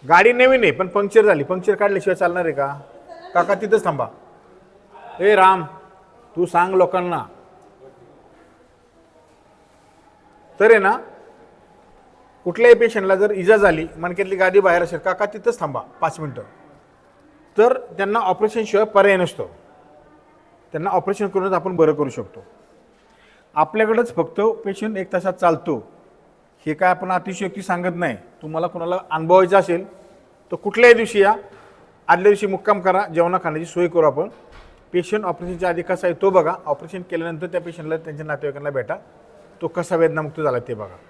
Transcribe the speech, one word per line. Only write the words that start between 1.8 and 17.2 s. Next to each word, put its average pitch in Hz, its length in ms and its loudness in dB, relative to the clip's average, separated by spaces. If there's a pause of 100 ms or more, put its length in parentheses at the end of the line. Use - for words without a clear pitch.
चालणार 180 300 -2
आहे 156 80 -2
का? 139 260 -4 (540)
काका 175 200 2
तिथंच 202 300 0
थांबा. 143 240 -4 (1120)
ए 202 160 4
राम, 190 280 6 (720)
तू 175 100 0
सांग 180 300 0
लोकांना. 180 480 0 (3250)
तर 220 120 6
आहे 220 80 8
ना, 202 180 0 (1500)
कुठल्याही 226 320 6
पेशंटला 214 400 0
जर 202 160 0
इजा 196 260 2
झाली, 165 300 2 (100)
मणक्यातली 180 380 -6
गादी 185 240 2
बाहेर 180 240 2
असेल, 165 160 -6
काका 185 260 -4
तिथंच 220 340 -6
थांबा 143 200 -6
पाच 160 400 -6
मिनटं. 135 220 -10 (1160)